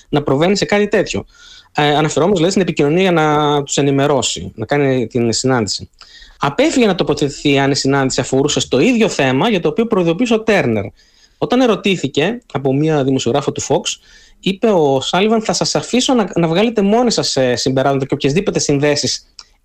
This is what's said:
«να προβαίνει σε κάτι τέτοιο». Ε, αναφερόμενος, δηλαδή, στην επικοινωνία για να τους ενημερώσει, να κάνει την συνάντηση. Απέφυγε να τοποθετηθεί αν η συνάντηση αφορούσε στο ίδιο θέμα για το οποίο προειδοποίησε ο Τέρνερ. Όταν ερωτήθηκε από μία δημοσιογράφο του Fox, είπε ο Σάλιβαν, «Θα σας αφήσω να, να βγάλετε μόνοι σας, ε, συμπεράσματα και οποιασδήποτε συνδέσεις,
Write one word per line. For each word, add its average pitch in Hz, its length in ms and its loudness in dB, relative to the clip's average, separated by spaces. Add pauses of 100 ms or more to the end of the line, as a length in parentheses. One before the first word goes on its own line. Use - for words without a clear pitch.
«να 147 140 0
προβαίνει 165 340 0
σε - 80 -2
κάτι 202 240 0
τέτοιο». 175 360 -2 (480)
Ε, 147 220 0
αναφερόμενος, 156 440 2
δηλαδή, 165 120 2
στην 196 120 2
επικοινωνία 165 400 0
για 185 100 2
να 151 500 2
τους - 140 -8
ενημερώσει, 139 800 0
να 110 120 -10
κάνει 135 400 0
την 117 260 -2
συνάντηση. 120 560 -2 (500)
Απέφυγε 240 480 2
να 190 80 2
τοποθετηθεί 143 640 0
αν 139 120 2
η 139 40 2
συνάντηση 135 460 0
αφορούσε 135 400 0
στο - 180 0
ίδιο 214 300 4
θέμα 139 400 0
για 196 120 0
το 165 80 0
οποίο 226 180 0
προειδοποίησε 202 480 0
ο 220 80 -2
Τέρνερ. 127 420 0 (540)
Όταν 247 220 0
ερωτήθηκε 190 800 0 (140)
από 135 220 -2
μία 151 300 0
δημοσιογράφο 131 480 0
του - 100 -8
Fox, - 180 0 (600)
είπε 190 260 -2
ο 151 340 2
Σάλιβαν, 214 420 0
«Θα 190 100 -2
σας - 220 -2
αφήσω 240 400 0
να, 208 220 0
να 170 120 2
βγάλετε 208 340 0
μόνοι 220 280 2
σας, - 260 -2
ε, 123 200 2
συμπεράσματα 135 500 0
και - 80 -4
οποιασδήποτε 160 440 0
συνδέσεις, 143 760 -2 (300)